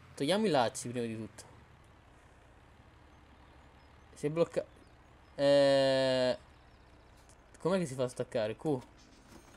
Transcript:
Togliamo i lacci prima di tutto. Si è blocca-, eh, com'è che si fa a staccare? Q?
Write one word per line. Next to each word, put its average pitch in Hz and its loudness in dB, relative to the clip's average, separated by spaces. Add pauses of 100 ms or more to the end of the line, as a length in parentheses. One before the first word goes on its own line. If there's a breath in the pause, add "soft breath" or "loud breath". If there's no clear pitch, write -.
(160)
Togliamo 185 -2
i 202 0
lacci 123 0
prima 120 -6
di 113 -10
tutto. 110 -14 (2750)
Si - -8
è 147 -2
blocca-, 160 -2 (680)
eh, 135 4 (1200)
com'è 180 0
che 175 -2
si 131 -10
fa 131 -4
a 123 0
staccare? 110 -4
Q? - -16 (920)